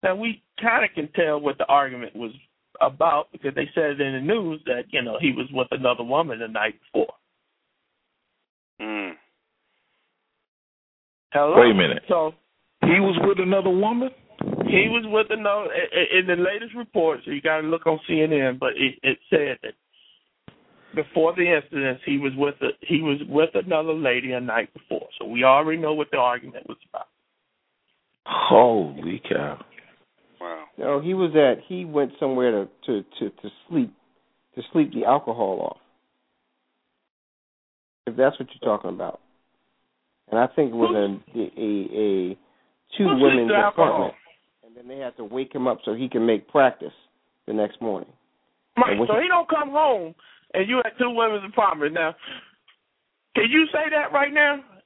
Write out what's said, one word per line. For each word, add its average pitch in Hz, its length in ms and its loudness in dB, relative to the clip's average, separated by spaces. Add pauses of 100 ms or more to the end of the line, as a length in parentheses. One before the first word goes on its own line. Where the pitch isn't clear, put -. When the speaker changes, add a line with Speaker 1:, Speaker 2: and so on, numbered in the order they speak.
Speaker 1:
Now, 190 140 0
we 220 260 -8 (160)
kinda 226 380 0
can 151 200 -6
tell 156 240 0
what 143 180 -4
the - 80 -2
argument 135 500 0
was 113 160 -10 (500)
about 147 500 0
because 135 240 -6
they 143 200 -4
said 147 240 0
in 135 140 -2
the 131 80 -6
news 165 440 -2
that, 123 260 -4
you 135 100 -2
know, 117 180 -6
he 139 140 0
was 127 180 -6
with 131 200 -2
another 123 320 -2
woman 131 360 -2
the 113 80 -8
night 110 340 -4
before. - 320 -4 (1700)
Speaker 2:
Hmm. 107 320 -8 (2250)
Speaker 1:
Hello? 147 280 4
Speaker 3:
Wait 233 120 10
a - 20 4
minute. 87 340 2
Speaker 1:
So 160 260 0 (480)
Speaker 3:
He 175 180 4
was 190 220 2
with 196 180 2
another 190 300 2
woman? 226 400 0 (580)
Speaker 1:
He 202 220 4
was 226 180 -4
with 214 220 0
another, 208 420 -2
i-, 170 260 -4
i-, 180 220 2
in 185 80 -2
the 175 80 2
latest 208 400 -4
report, 165 500 -2
so - 60 -8
you 143 100 -6
gotta 156 240 0
look 165 220 -2
on 156 200 0
C 160 140 2
N 160 120 2
N, 131 260 0
but 131 160 0
it, 131 260 -2
it 135 160 0 (120)
said 143 340 2
that 110 100 -12 (1200)
before 160 420 2
the 180 80 2 (120)
incidents, 135 500 -2
he 143 120 0
was 139 200 -2
with 143 240 0
a, 127 80 -2 (120)
he 160 200 0
was 147 260 0
with 156 260 2
another 160 400 0
lady 131 380 -2
a 123 80 -4
night 117 340 -4
before. - 340 -10 (120)
So - 60 -10
we 120 180 -2
already 156 380 4
know 156 120 -2
what 147 180 -4
the 143 60 -2
argument 123 500 -4
was 123 100 -16 (120)
about. - 180 -14 (1160)
Speaker 3:
Holy 95 1000 2
cow. 73 360 -6 (760)
Speaker 2:
Wow. 175 240 -12 (140)
Speaker 4:
No, 143 240 -2
he 175 120 -4
was 185 220 0
at, 135 320 4
he 180 180 -8
went 147 340 -2
somewhere 127 320 0
to, 98 180 -2 (160)
to, 101 180 -4 (160)
to, 104 100 -6
to - 200 -16 (200)
sleep, 143 240 -2 (600)
to 123 60 -12 (100)
sleep 151 220 0
the 110 120 -2
alcohol 113 540 0 (120)
off, - 60 -18 (2250)
if 113 80 -10
that's 131 240 2
what 131 100 -10
you're 113 280 -2
talking - 120 -8
about. 90 300 -8 (1120)
And 110 100 0
I 127 80 4
think 139 240 0
it 117 40 -8
was 107 460 0 (120)
Speaker 1:
Who 120 60 -6
Speaker 4:
a, 107 40 -2
a, - 20 -4
a, 101 840 -2
a 98 60 -12 (600)
two 208 60 0
Speaker 1:
who 139 180 4
Speaker 4:
women's 127 260 4
Speaker 1:
sleep - 20 -
the - 60 4
alcohol? 104 320 4
Speaker 4:
apartment. - 260 0 (520)
And 117 100 -20
then 120 120 -20
they 135 160 -14
had 123 140 -10
to 120 60 -12
wake 127 300 -6
him 127 140 -2
up 120 180 0
so 107 80 -2
he 123 160 -4
can 113 160 0
make 113 220 2
practice 131 460 2 (540)
the 107 60 -6
next 107 280 -2
morning. 101 280 -6 (680)
Speaker 1:
Right, 240 160 4
Speaker 4:
And 202 80 0
when 233 80 2
Speaker 1:
so 214 80 0
Speaker 4:
he 247 80 0
Speaker 1:
he 359 40 -2
don't 349 200 2
come 294 220 -2
home 254 460 0 (380)
and 190 140 -2
you 254 120 0
at 226 180 -4
two 247 140 0
women's 220 360 0
apartment. 165 460 0
Now, 165 220 -2 (1200)
can 214 140 2
you 311 220 2
say 311 200 -2
that 294 220 -2
right 285 200 0
now 294 280 2 (240)